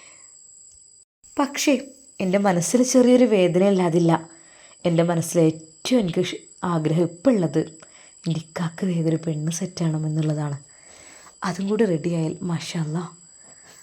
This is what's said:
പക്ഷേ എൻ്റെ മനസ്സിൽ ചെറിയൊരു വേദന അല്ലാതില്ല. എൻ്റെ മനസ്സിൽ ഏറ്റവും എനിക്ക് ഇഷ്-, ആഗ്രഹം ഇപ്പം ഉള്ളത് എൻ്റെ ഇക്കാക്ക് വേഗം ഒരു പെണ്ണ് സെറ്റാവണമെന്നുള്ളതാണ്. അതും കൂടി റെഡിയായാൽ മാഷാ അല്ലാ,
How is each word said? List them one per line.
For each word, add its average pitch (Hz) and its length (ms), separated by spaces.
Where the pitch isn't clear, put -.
പക്ഷേ 285 360
എൻ്റെ 190 200
മനസ്സിൽ 196 440
ചെറിയൊരു 247 460
വേദന 185 380
അല്ലാതില്ല. 170 460
എൻ്റെ 170 180
മനസ്സിൽ 170 380
ഏറ്റവും 160 600
എനിക്ക് 185 200
ഇഷ്-, - 200
ആഗ്രഹം 165 460
ഇപ്പം - 220
ഉള്ളത് 160 300
എൻ്റെ 160 160
ഇക്കാക്ക് - 460
വേഗം 170 240
ഒരു 160 100
പെണ്ണ് 156 320
സെറ്റാവണമെന്നുള്ളതാണ്. 156 1080
അതും 185 240
കൂടി 214 180
റെഡിയായാൽ 165 560
മാഷാ 170 400
അല്ലാ, 156 200